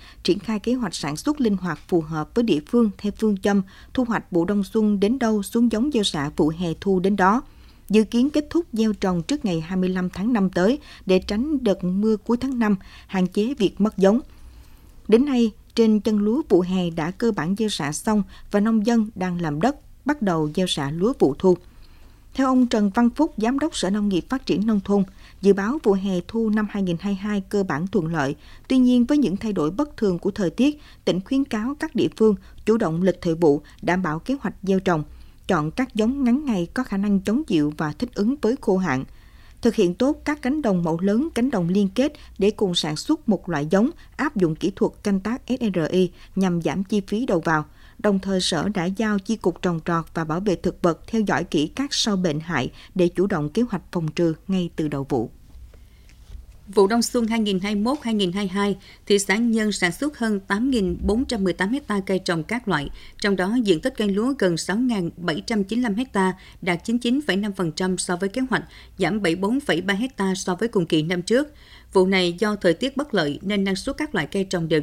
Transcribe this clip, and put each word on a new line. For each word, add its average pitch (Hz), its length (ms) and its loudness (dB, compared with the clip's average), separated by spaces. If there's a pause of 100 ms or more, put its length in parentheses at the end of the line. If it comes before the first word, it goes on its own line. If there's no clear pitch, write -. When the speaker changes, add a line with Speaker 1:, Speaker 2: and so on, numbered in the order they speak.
(220)
Speaker 1:
triển - 160 0
khai 214 200 -6
kế 226 160 -2
hoạch 233 200 -4
sản 151 220 -6
xuất 294 240 -4
linh 208 160 0
hoạt 180 220 -4 (100)
phù 175 120 2
hợp 156 340 -4
với 233 100 2
địa 165 220 2
phương 233 320 2
theo 202 200 -4
phương 214 180 0
châm 202 260 0 (320)
thu 254 100 0
hoạch 233 260 -4
vụ 170 140 2
đông 202 200 -2
xuân 208 360 0
đến 220 180 2
đâu, 220 240 0
xuống 233 300 2
giống 233 200 0
gieo 220 100 2
xạ 147 340 -2
vụ 160 220 2
hè 180 100 -2 (120)
thu 190 200 0
đến 196 160 2
đó. 196 260 4 (460)
Dự 214 160 6
kiến 247 260 0
kết 302 200 0
thúc 339 220 0
gieo 220 200 0
trồng 185 300 -2
trước 285 220 -2
ngày 170 160 0
hai 175 160 -6
mươi 185 120 2
lăm 185 220 -2
tháng 196 220 -4
năm 196 180 2
tới 196 280 2 (280)
để 185 120 6
tránh 247 460 -2
đợt 196 200 0
mưa 202 320 0
cuối 233 200 0
tháng 262 220 -4
năm, 208 180 2 (300)
hạn 185 200 0
chế 214 280 -2
việc 196 260 0
mất 208 180 0
giống. 196 220 4 (880)
Đến 240 160 6
nay, 240 260 2 (240)
trên 220 260 4
chân 214 180 0
lúa 220 300 2
vụ 175 120 6
hè 180 300 0
đã 165 200 -4
cơ 226 220 0
bản 175 260 -2
gieo 220 100 0
xạ 147 240 -4
xong 214 300 0 (280)
và 202 100 2
nông 220 260 2
dân 226 280 2
đang 180 260 -4
làm 151 200 -4
đất, 269 160 2 (280)
bắt 294 180 -2
đầu 160 320 0
gieo 185 120 0
xạ 143 240 -4
lúa 180 280 0
vụ 139 200 4
thu. 180 180 4 (800)
Theo 269 120 2
ông 254 200 4
Trần 208 280 2
Văn 240 160 4
Phúc, 302 260 0
Giám 233 220 0
đốc 302 180 -2
Sở - 140 -2
Nông 208 180 0
nghiệp 175 200 0
Phát - 180 -4
triển 190 200 0
Nông 214 140 2
thôn, 202 240 2 (380)
dự 196 100 8
báo 202 300 0
vụ 208 100 4
hè 190 360 -2
thu 226 220 -2
năm 214 200 0
hai 202 120 -4
nghìn 175 180 -2
hai 202 120 -2
mươi 190 100 -4
hai 208 260 -2
cơ 202 140 0
bản 175 240 -4
thuận 190 200 -2
lợi. 147 280 -2 (340)
Tuy 262 100 2
nhiên, 247 260 6
với 294 140 2
những 196 180 0
thay 214 160 -4
đổi 160 180 0
bất 285 260 -4
thường 185 220 0
của 202 120 -4
thời 190 200 -2
tiết, 294 300 0 (240)
tỉnh 185 160 0
khuyến 269 240 0
cáo 240 360 -4
các 320 140 -6
địa 160 220 2
phương 220 180 4 (300)
chủ 220 120 2
động 175 260 0
lịch 180 180 2
thời 165 140 0
vụ, 160 280 4 (200)
đảm 180 200 0
bảo 160 160 -2
kế 262 220 -4
hoạch - 220 -4
gieo 190 180 2
trồng, 165 240 0 (440)
chọn 156 220 0
các 254 240 -4
giống 247 300 0
ngắn 254 200 2
ngày 190 300 -2
có 254 100 -2
khả 202 120 -6
năng 196 240 2
chống 220 240 -2
chịu 151 320 2
và 151 160 -4
thích - 220 -8
ứng 220 280 0
với 226 180 2
khô 190 160 2
hạn. 175 280 -2 (580)
Thực 233 120 2
hiện 180 200 2
tốt 269 300 0
các 294 180 -4
cánh 294 200 -2
đồng 180 220 2
mẫu 165 160 -2
lớn, 214 340 0
cánh 247 160 0
đồng 180 180 0
liên 190 260 2
kết 294 180 0 (260)
để 202 120 2
cùng 202 240 0
sản 156 220 -2
xuất 302 320 -2
một 185 200 0
loại 151 220 -2
giống, 208 200 4 (260)
áp 285 200 -2
dụng 170 180 2
kỹ 175 220 -2
thuật 185 160 0 (100)
canh 196 180 0
tác 220 280 -4
S 240 140 -4 (120)
R 180 40 -2 (120)
I 185 200 2 (260)
nhằm 180 260 0
giảm 175 220 -2
chi 208 220 -2
phí 226 200 -4
đầu 175 140 0
vào. 160 240 0 (340)
Đồng 202 200 2
thời, 190 220 -2
Sở 175 340 -2
đã 170 100 -2
giao 202 340 -2
Chi 220 180 -4
cục - 260 -2
Trồng 170 220 0
trọt 165 200 -2 (100)
và 165 100 -4
Bảo 156 160 -4
vệ 196 160 0
thực - 260 -4
vật 165 240 2
theo 226 140 -2
dõi 180 240 0
kỹ 156 220 0
các 277 280 -6
sâu 202 220 0
bệnh 160 240 0
hại 156 300 -4 (240)
để 180 140 4
chủ 175 180 0
động 156 220 -2
kế 214 140 0
hoạch 202 200 -4 (100)
phòng 160 160 -2
trừ 165 260 0 (140)
ngay 185 280 -2
từ 156 120 -2
đầu 139 200 -6
vụ. 127 220 -2 (1400)
Speaker 2:
Vụ 196 120 6
đông 226 160 2
xuân 233 240 0
hai 226 140 0
nghìn 202 200 0
hai 208 140 -2
mươi 202 100 0
mốt 277 180 0
hai 226 120 -2
nghìn 190 180 0
hai 202 120 -2
mươi 185 100 -4
hai, 202 220 0 (300)
thị 202 120 4
xã 196 160 0
An 233 160 2
Nhơn 214 220 2
sản 175 200 0
xuất 294 260 -4
hơn 214 220 0
tám 214 300 -2
nghìn 190 320 0
bốn 208 220 0
trăm 226 200 -2
mười 175 80 2
tám 190 200 -2
hecta 214 280 -2
cây 190 180 -2
trồng 175 240 -2
các 220 260 -6
loại, 147 220 -2 (320)
trong 202 140 2
đó 190 280 0
diện 170 160 4
tích 262 160 -4
cây 214 120 0
lúa 220 300 0
gần 175 180 2
sáu 180 200 -4
ngàn 220 400 0
bảy 175 300 -4
trăm 214 180 0
chín 226 140 -4
mươi 247 40 0
lăm 220 120 -2
hecta, 190 400 0 (280)
đạt 175 220 -4
chín 233 140 0
chín 240 280 0
phẩy 185 100 -2
năm 202 160 -2
phần 175 200 -4
trăm 185 260 -2
so 180 180 -4
với 196 120 -2
kế 254 220 -4
hoạch, 175 120 0 (360)
giảm 190 240 0
bảy 170 120 2
mươi 185 60 -4
bốn 226 200 0
phẩy 170 200 0
ba 190 140 -2
hecta 196 400 -2
so 185 200 -4
với 220 140 -2
cùng 185 180 0
kỳ 156 160 2
năm 175 200 -2
trước. 262 260 2 (440)
Vụ 185 140 6
này 180 320 2
do 214 180 0
thời 175 180 2
tiết 262 220 -4
bất 285 180 -4
lợi 151 280 0
nên 196 220 0
năng 196 120 0
suất 269 200 -6
các 302 180 -6
loại 156 120 -2
cây 196 180 -4
trồng 175 240 -4
đều 160 140 2